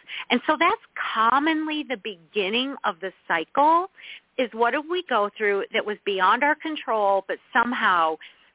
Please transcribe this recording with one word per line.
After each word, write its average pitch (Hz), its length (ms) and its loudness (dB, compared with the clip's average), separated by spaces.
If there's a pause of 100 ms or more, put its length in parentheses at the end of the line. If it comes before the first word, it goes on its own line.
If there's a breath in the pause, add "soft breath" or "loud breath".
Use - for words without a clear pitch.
(300 loud breath)
And 240 180 0
so 311 120 2
that's 370 220 2 (320)
commonly 302 720 0
the 247 100 -6
beginning 208 840 -4
of 196 160 -4
the 190 120 -8 (160)
cycle, 294 640 2 (480 loud breath)
is 247 160 0
what 233 180 2
did 285 180 -2
we 359 200 -4
go 208 280 0
through 202 360 0
that 208 120 -2
was 202 200 -6
beyond 202 380 2
our 294 120 2
control, 220 720 0
but 175 100 -6 (160)
somehow 214 640 2 (380 loud breath)